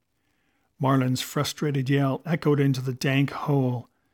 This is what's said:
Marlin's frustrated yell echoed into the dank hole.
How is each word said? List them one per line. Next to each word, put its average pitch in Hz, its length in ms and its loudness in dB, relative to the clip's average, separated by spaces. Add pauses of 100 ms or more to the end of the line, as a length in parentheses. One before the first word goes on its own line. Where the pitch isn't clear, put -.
(800)
Marlin's 131 420 2
frustrated 143 720 -4
yell 139 340 0
echoed 151 360 0
into 135 200 2
the 127 140 -4
dank 135 360 0
hole. 127 600 -2 (240)